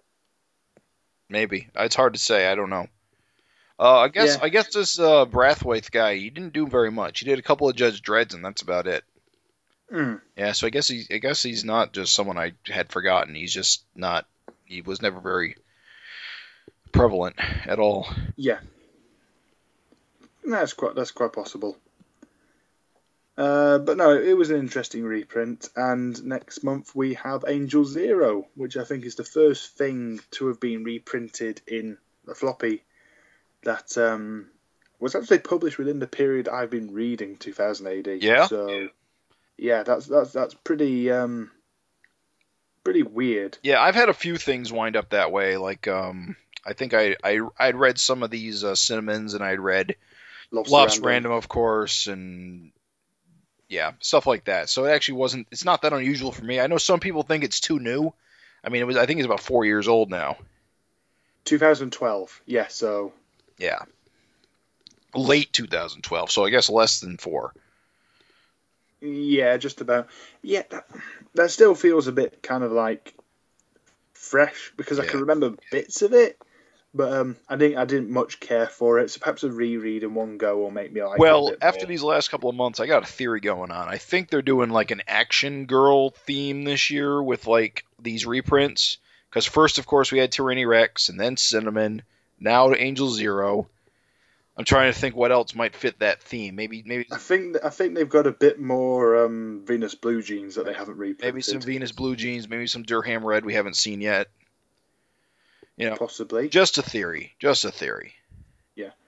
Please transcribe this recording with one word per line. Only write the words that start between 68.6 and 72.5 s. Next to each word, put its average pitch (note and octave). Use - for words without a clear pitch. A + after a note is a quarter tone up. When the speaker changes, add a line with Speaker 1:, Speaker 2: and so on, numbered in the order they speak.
Speaker 2:
Yeah, C#3+
just C3
about. A#2+
Yeah, G3
that, -
that E3+
still G#3
feels D#3+
a C3
bit B2
kind C3